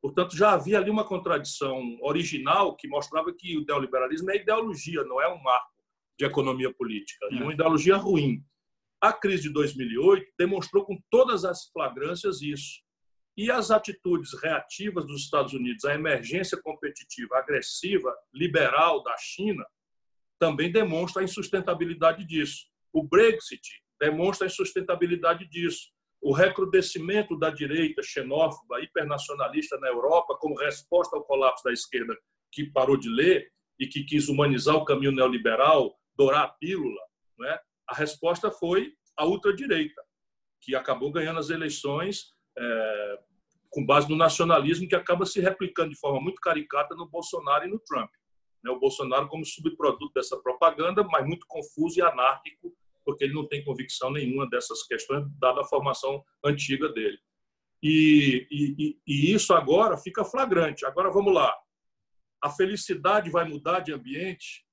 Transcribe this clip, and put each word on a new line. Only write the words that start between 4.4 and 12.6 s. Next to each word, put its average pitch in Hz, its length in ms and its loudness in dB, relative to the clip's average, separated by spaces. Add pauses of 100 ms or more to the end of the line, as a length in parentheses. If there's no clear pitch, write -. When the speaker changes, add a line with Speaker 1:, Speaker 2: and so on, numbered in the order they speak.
Speaker 1:
não 131 160 -2
é 165 80 2
um 175 120 -8
marco 127 300 2 (480)
de 139 60 0
economia 131 480 0
política, 107 580 -8
e 131 60 -6
Speaker 2:
É. 120 40 -4
Speaker 1:
uma 156 120 -4
ideologia 160 420 4
ruim. 156 480 0 (580)
A 214 120 6
crise 190 300 -2
de 143 60 -6
dois 147 260 0
mil 131 120 -4
e 113 120 -4
oito 190 380 6
demonstrou 190 460 0
com 196 140 -8 (140)
todas 233 340 4
as 175 200 -4
flagrâncias 151 760 -6
isso. 143 400 -8 (560)